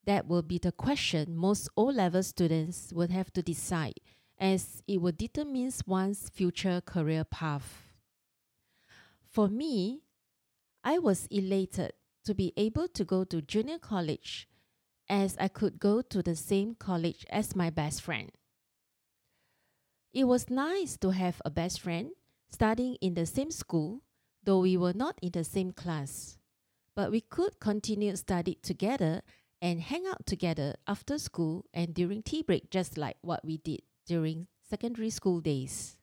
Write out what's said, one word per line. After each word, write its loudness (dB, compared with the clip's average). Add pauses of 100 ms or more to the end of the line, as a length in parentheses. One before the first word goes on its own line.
that 4
will 4
be -2
the 2
question 0
most 2
O-level 4
students 0
would 2
have -2
to 2
decide, -2 (360)
as 0
it 2
will 2
determine -2 (160)
one's 0
future 0
career 0
path. -6 (1500)
For 4
me, 0 (840)
I 4
was 2
elated 0 (320)
to 0
be 0
able 0
to -2
go 2
to -2
junior -2
college, -4 (600)
as 2
I 2
could 0
go 4
to -2
the 0
same 0
college -2
as -2
my 2
best -2
friend. -6 (1800)
It 2
was 4
nice 0
to 2
have 0
a -2
best -4
friend -4 (400)
studying 2
in 2
the 0
same -2
school, -2 (400)
though 4
we 6
were 2
not -2
in -2
the -2
same -2
class. -8 (580)
But 0
we 2
could -2
continue 0
study -2
together 0 (420)
and 0
hang -4
out -6
together 0 (140)
after -4
school -4
and -4
during 0
tea -4
break, 2
just -2
like -4
what -4
we -4
did -6 (240)
during -2 (200)
secondary -4
school 2
days. -4